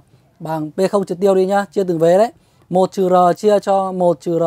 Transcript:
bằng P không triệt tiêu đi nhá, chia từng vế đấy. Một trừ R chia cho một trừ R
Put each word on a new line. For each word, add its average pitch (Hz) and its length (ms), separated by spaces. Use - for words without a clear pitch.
bằng 156 300
P 190 200
không 196 160
triệt 170 140
tiêu 196 140
đi 185 120
nhá, 202 260
chia 196 120
từng 175 140
vế 170 200
đấy. 233 140
Một 180 240
trừ 185 160
R 180 280
chia 208 220
cho 190 340
một 180 280
trừ 165 180
R 165 80